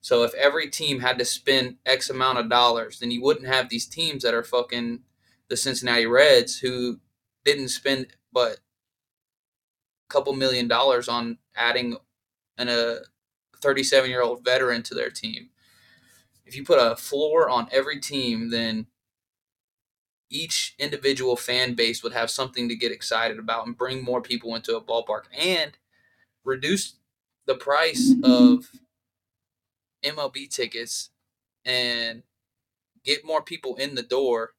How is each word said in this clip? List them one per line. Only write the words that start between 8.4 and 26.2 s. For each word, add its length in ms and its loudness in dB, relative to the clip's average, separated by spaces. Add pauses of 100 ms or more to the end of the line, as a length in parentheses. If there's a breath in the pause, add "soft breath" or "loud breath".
a 1600 -20
couple 220 0
million 340 0
dollars 400 4
on 300 -2 (180)
adding 400 0 (640)
an, 100 -4
a 300 -2 (640)
thirty-seven-year-old 840 2
veteran 400 2
to 100 -12
their 160 -4
team. 380 -12 (960 soft breath)
If 100 -20
you 100 -12
put 140 6
a 180 4
floor 520 0
on 240 0
every 280 0
team, 500 -4
then 360 -4 (1400)
each 500 -6
individual 580 0
fan 380 -2
base 280 0
would 100 -6
have 180 -2
something 380 -4
to 80 -4
get 160 -4
excited 460 -4
about 280 -4
and 120 -12
bring 260 -4
more 160 -2
people 340 -8
into 220 -4
a 60 -8
ballpark 420 -4 (120)
and 420 -2 (680)